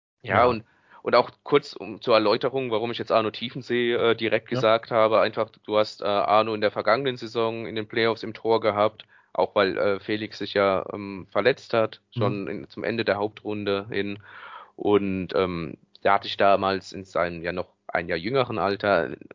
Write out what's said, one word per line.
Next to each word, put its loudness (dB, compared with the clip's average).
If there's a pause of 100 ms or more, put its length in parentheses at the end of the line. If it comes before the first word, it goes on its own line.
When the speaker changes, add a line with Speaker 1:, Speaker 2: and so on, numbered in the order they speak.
(220)
Speaker 1:
Ja, 2
Speaker 2:
ja. 6
Speaker 1:
und, 0 (380)
und 0
auch 6 (120)
kurz 0
um, -12
zur 2
Erläuterung, 2
warum -2
ich -8
jetzt -4
Arno 2
Tiefensee, -4
äh, 4
direkt -2
Speaker 2:
Ja. -2
Speaker 1:
gesagt 2
habe, 4
einfach, 0 (140)
du 0
hast, 0
äh, -6
Arno 2
in -4
der 2
vergangenen 0
Saison -4
in -10
den -6
Playoffs 0
im -10
Tor 0
gehabt, 0 (260)
auch 0
weil, 2
äh, 0
Felix -6
sich -8
ja, 2
ähm, -10
verletzt -2
hat, -2 (100)
schon -2
Speaker 2:
Mhm. -8
Speaker 1:
in, -10
zum -12
Ende -2
der 2
Hauptrunde -4
hin. -6 (580)
Und, 0
ähm, -2 (260)
der 4
hat 0
dich -10
damals 2
in -12
seinem -4
ja -4
noch -6 (180)
ein -4
Jahr -4
jüngeren -2
Alter 0 (180)